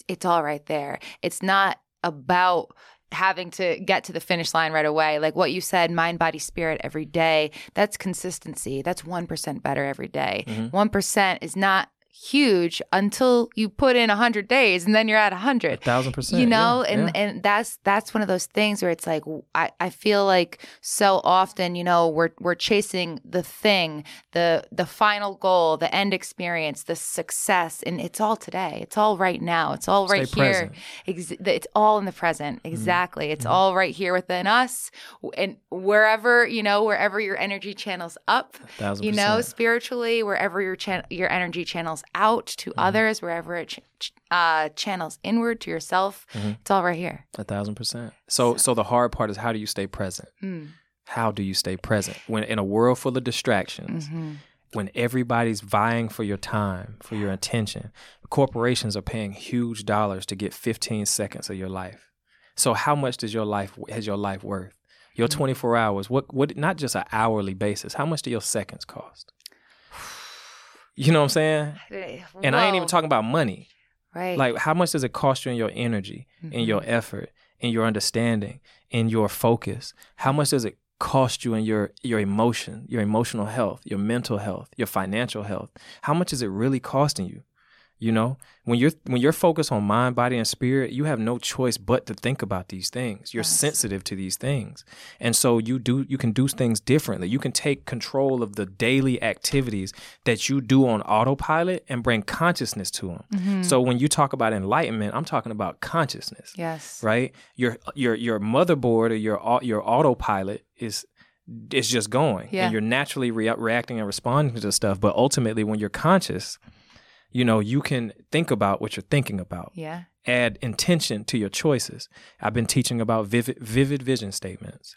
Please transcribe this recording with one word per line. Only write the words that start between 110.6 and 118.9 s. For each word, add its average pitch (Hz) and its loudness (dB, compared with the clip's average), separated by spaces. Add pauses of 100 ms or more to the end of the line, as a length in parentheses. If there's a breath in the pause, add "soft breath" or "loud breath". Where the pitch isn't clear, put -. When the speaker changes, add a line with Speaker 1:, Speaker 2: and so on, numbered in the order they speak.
Speaker 2:
is, 110 -8 (640 soft breath)
is 123 0
just 110 0
going. 123 0
Speaker 1:
Yeah. 185 0
Speaker 2:
And 110 0
you're 110 0
naturally 127 0
rea-, 113 0
reacting 117 -2
and 104 -4
responding 120 0
to 101 -2
stuff. 98 2
But 101 2
ultimately, 113 2
when 107 -2
you're 104 -4
conscious, - 0 (800 soft breath)
you 123 2
know, 113 4
you 117 0
can 117 -4 (180)
think 160 0
about 101 2
what - -8